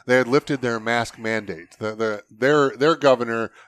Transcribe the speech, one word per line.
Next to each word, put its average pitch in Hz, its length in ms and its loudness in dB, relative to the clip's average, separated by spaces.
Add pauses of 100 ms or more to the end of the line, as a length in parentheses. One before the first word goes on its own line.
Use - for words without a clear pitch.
They 123 100 4
had 127 100 2
lifted 139 340 0
their 117 180 -4
mask 117 380 -2
mandate. 104 600 -6
The, 110 160 -6
the, 107 340 -4
their, 131 460 2
their 147 200 2
governor, 117 560 2 (160)